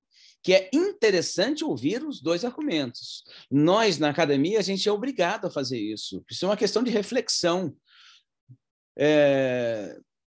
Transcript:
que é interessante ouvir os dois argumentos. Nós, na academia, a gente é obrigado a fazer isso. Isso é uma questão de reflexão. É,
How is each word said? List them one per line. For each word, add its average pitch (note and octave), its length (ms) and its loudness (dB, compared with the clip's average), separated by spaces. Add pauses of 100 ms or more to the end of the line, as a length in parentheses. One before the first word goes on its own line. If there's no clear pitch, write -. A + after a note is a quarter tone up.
(420)
que F3+ 120 2
é F#3 180 2
interessante C4 920 0
ouvir F#3 400 -4
os A3 180 -10
dois E3+ 220 -2
argumentos. G#3 800 -6 (260)
Nós, F3 480 4
na D3 120 2
academia, D3+ 500 2
a - 20 2
gente F#3+ 260 -2
é G#3 40 2
obrigado G#3 540 -2
a D3 40 -6
fazer B2+ 280 -6
isso. G#2 520 -8
Isso - 140 -8
é F#3 40 0
uma G#3 80 0
questão G#3+ 280 0
de A#3+ 60 -2
reflexão. F#3+ 840 -2 (1200)
É, C3 1000 2 (300)